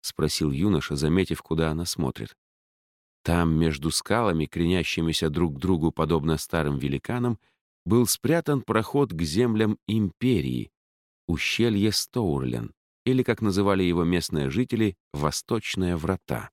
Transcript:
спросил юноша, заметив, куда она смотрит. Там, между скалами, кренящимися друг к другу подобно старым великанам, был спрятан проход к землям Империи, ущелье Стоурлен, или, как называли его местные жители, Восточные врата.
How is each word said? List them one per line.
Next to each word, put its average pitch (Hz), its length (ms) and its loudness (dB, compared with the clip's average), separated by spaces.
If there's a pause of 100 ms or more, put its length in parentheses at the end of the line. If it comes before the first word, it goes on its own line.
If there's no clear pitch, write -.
спросил 76 480 -2
юноша, 76 460 0
заметив, 80 460 0
куда 80 280 0
она 82 140 -4
смотрит. 64 520 -6 (840)
Там, 85 360 2
между 78 320 0
скалами, 92 560 0
кренящимися 82 840 0
друг 80 260 0
к - 20 -12
другу 82 320 0
подобно 78 460 0
старым 73 420 -2
великанам, 107 600 -4 (460)
был 113 220 4
спрятан 151 560 0
проход 113 500 0
к 82 100 -2
землям 107 560 2 (100)
Империи, 95 840 0 (560)
ущелье 104 640 0
Стоурлен, 67 840 -2 (320)
или, 127 180 2
как 113 200 0
называли 98 400 4
его 87 220 2
местные 80 460 0
жители, 110 460 0 (160)
Восточные 87 840 -2
врата. 80 560 -4